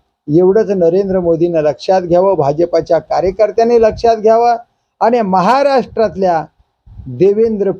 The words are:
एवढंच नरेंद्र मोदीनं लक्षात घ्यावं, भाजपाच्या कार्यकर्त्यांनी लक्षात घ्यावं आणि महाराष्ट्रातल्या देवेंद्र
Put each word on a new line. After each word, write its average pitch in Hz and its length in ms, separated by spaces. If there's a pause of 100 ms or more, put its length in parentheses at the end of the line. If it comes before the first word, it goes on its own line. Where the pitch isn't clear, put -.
(380)
एवढंच 185 320
नरेंद्र 185 500
मोदीनं 170 420
लक्षात 151 400
घ्यावं, 180 340
भाजपाच्या 160 640
कार्यकर्त्यांनी 202 840
लक्षात 226 360
घ्यावं 226 380 (460)
आणि 233 200
महाराष्ट्रातल्या 190 1200 (600)
देवेंद्र 196 720